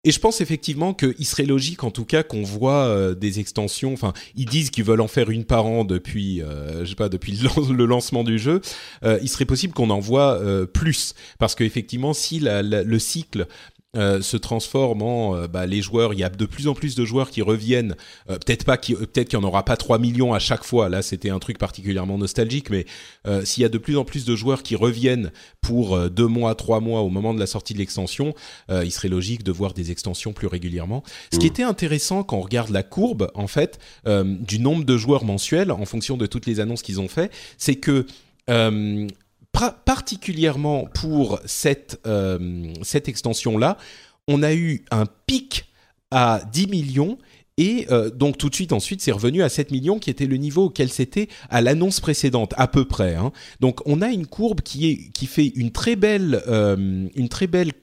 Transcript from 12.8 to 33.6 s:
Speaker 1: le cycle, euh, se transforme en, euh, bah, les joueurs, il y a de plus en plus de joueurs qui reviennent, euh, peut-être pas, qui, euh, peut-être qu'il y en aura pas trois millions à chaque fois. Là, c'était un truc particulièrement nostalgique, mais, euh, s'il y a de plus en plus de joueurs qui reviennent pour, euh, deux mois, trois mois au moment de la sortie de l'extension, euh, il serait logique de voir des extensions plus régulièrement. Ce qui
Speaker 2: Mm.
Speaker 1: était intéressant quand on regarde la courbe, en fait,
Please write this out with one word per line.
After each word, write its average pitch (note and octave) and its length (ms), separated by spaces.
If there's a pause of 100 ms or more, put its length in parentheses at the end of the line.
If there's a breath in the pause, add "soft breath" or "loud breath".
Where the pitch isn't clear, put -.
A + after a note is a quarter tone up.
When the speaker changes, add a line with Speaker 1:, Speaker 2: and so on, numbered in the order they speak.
Speaker 1:
le A2+ 160
cycle, G#2+ 460 (520 loud breath)
euh, G2 240
se A2 160
transforme A#2 640
en, A2+ 340
euh, E2+ 120
bah, F2+ 180
les G2 160
joueurs, A2+ 320
il F#2+ 60
y - 40
a G#2 60
de G2 160
plus C#3+ 220
en C#3 80
plus C#3+ 180
de A#2+ 120
joueurs B2+ 260
qui A2+ 100
reviennent, A2 540 (340 loud breath)
euh, F#2 80
peut-être - 260
pas, B2+ 140
qui, - 160
euh, G2+ 60
peut-être A#2+ 300
qu'il A2+ 100
y - 20
en - 20
aura F#2+ 220
pas A#2+ 120
trois A#2 200
millions A#2+ 340
à G#2 60
chaque - 260
fois. A2+ 260
Là, F#2 120
c'était G2 300
un F#2 80
truc - 180
particulièrement G2 600
nostalgique, A#2 500
mais, F#2+ 160 (400 loud breath)
euh, G2 200
s'il - 180
y - 20
a A2 40
de A2+ 100
plus C#3+ 180
en C3 80
plus C3 200
de A#2 100
joueurs B2+ 260
qui - 140
reviennent A#2 560 (280 loud breath)
pour, A2+ 360
euh, F2 120
deux G#2+ 200
mois, A2+ 260
trois A2 280
mois A2+ 200
au F#2+ 80
moment G#2 240
de A2 60
la G2+ 80
sortie - 260
de G2+ 60
l'extension, G2+ 560 (340 loud breath)
euh, F2+ 160
il F2+ 60
serait - 180
logique G2 340
de F#2+ 80
voir F#2 220
des E2+ 160
extensions F#2 440
plus - 120
régulièrement. F2 560 (320 loud breath)
Ce E3+ 60
qui E3+ 80
Speaker 2:
Mm. - 20
Speaker 1:
était B3 140
intéressant F#3 580
quand B2+ 160
on F#2+ 40
regarde A2 280
la F#2+ 140
courbe, F3+ 500
en G2+ 140
fait, - 320 (260 loud breath)